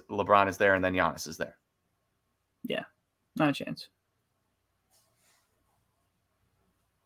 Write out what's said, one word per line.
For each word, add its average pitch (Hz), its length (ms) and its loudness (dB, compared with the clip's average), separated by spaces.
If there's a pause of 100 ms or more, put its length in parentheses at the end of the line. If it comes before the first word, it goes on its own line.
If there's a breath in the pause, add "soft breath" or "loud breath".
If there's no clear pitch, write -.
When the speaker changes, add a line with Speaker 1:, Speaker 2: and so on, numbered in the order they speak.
Speaker 1:
LeBron 101 380 4
is 95 100 -4
there, 101 180 4
and 92 100 2
then 92 80 0
Giannis 82 340 -2
is 78 100 -14
there. - 200 -10 (1080)
Speaker 2:
Yeah. - 200 -6 (520)
Not 151 140 0
a 139 40 0
chance. - 360 -12 (3250)